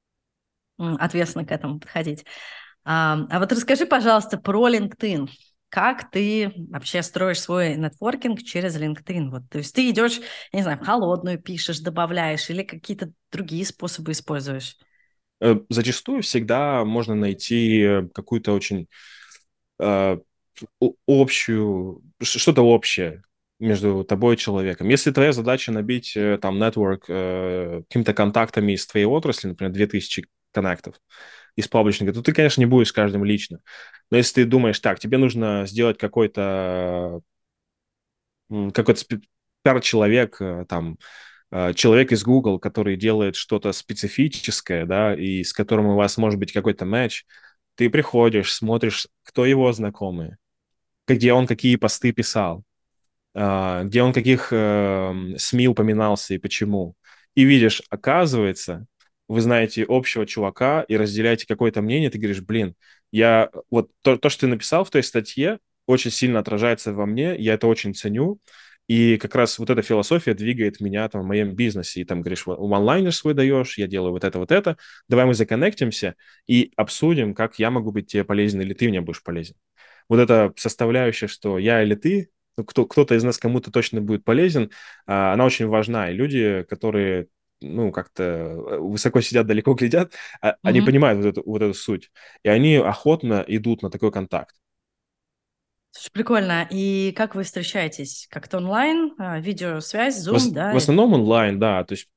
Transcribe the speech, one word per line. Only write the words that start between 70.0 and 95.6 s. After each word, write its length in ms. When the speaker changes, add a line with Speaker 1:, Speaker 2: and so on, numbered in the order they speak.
Speaker 2:
двигает 460
меня 280
там 140
в 40
моём 300
бизнесе. 460
И 20
там, 180
говоришь, 240
«В-, 60
онлайнер 380
свой 200
даёшь, 440
я 100
делаю 240
вот 120
это, 160
вот 120
это, 240
давай 180
мы 80
законнектимся 800
и 280
обсудим, 580
как 260
я 120
могу 200
быть 160
тебе 160
полезен 380
или 120
ты 160
мне 120
будешь 220
полезен». 320
Вот 100
эта 360
составляющая, 720
что 300
я 260
или 120
ты, 340
ну, 60
кто, 220
кто-то 300
из 80
нас 140
кому-то 340
точно 300
будет 220
полезен, 460
а, 280
она 120
очень 220
важна. 420
И 40
люди, 560
которые, 580
ну, 300
как-то, 320
э, 560
высоко 420
сидят, 260
далеко 260
глядят, 400
а, 220
они 160
Speaker 1:
Мгм. 20
Speaker 2:
понимают 380
вот 80
эту, 180
вот 160
эту 120
суть. 360
И 60
они 260
охотно 720
идут 340
на 80
такой 220
контакт. 440